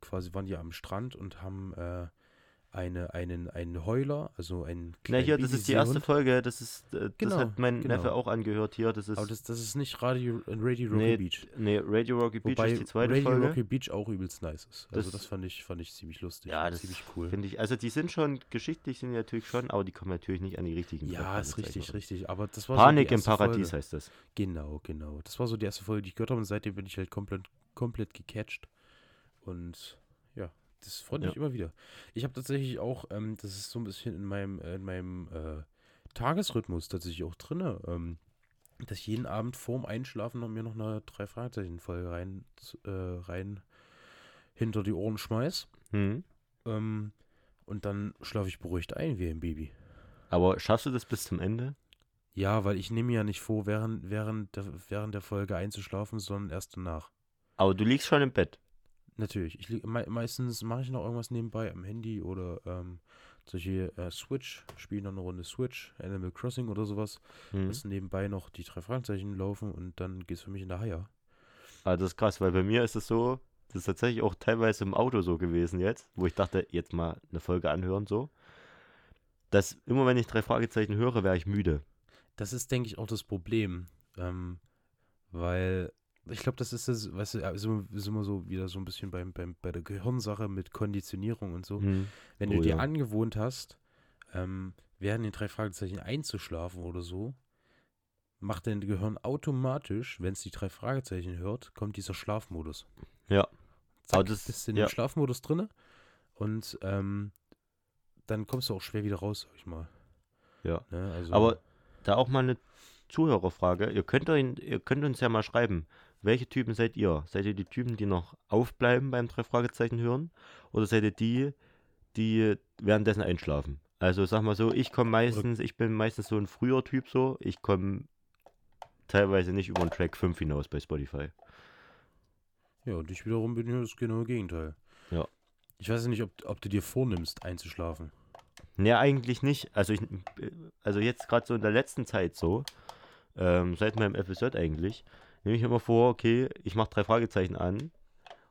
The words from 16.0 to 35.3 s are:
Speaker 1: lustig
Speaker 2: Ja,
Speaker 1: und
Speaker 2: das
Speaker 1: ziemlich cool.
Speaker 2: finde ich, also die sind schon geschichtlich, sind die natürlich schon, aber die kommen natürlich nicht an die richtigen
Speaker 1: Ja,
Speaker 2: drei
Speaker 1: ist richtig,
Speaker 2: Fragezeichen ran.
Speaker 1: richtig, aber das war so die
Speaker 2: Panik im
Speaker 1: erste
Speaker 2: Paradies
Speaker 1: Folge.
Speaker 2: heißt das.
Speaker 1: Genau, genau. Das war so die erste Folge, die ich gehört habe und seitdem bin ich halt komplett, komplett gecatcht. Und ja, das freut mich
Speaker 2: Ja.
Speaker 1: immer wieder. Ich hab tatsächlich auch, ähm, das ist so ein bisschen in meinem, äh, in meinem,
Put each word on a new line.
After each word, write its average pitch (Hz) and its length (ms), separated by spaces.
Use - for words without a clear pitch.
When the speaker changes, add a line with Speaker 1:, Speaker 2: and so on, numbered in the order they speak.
Speaker 1:
lustig 87 320
Speaker 2:
Ja, 78 100
Speaker 1:
und 87 80
Speaker 2:
das 87 80
Speaker 1:
ziemlich 92 240
cool. 85 100
Speaker 2:
finde 98 220
ich, 95 100
also 113 160
die 117 140
sind 160 200
schon 143 300
geschichtlich, 135 480
sind 123 100
die 120 80
natürlich 113 320
schon, 123 200
aber 101 140
die 92 80
kommen 95 200
natürlich 90 280
nicht 90 180
an 90 60
die 82 100
richtigen 80 360
Speaker 1:
Ja, 87 140
Speaker 2:
drei 104 80
Speaker 1:
ist - 160
richtig, - 160
Speaker 2:
Fragezeichen 95 180
ran. 98 60
Speaker 1:
richtig, 95 320
aber 98 180
das - 220
war 135 80
so 107 60
die - 20
Speaker 2:
Panik 143 260
im 117 40
Speaker 1:
erste 107 160
Speaker 2:
Paradies 104 240
Speaker 1:
Folge. 80 80
Speaker 2:
heißt - 120
das. 76 200
Speaker 1:
Genau, 78 480
genau. 76 420
Das - 160
war 123 60
so 113 100
die 107 80
erste - 180
Folge, 104 200
die 95 40
ich - 80
gehört 113 160
habe 120 80
und 107 60
seitdem 101 300
bin 98 100
ich - 120
halt 95 140
komplett, 98 380
komplett 117 380
gecatcht. - 560
Und 87 560
ja, 95 160
das - 160
freut - 220
mich 92 100
Speaker 2:
Ja. - 60
Speaker 1:
immer 139 160
wieder. 90 200
Ich 117 80
hab 131 100
tatsächlich 135 460
auch, 123 320
ähm, 107 260
das 101 140
ist 101 200
so 120 80
ein 120 40
bisschen 98 320
in 98 100
meinem, 98 340
äh, 87 160
in 95 80
meinem, 90 480